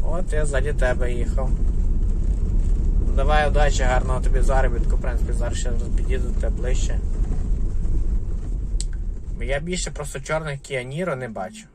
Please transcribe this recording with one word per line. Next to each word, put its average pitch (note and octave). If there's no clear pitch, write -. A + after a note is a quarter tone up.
От -
я D3+
ззаді C#3
тебе B2+
їхав. -
Давай, D3
удачі, C#3
гарного C3
тобі -
заробітку. B2+
В -
принципі, -
зараз -
ще -
раз -
під'їду -
до -
тебе -
ближче. -
Бо -
я C#3
більше E3+
просто C#3
чорних D3+
Kia B2+
Niro D#3
не B2+
бачу. G2+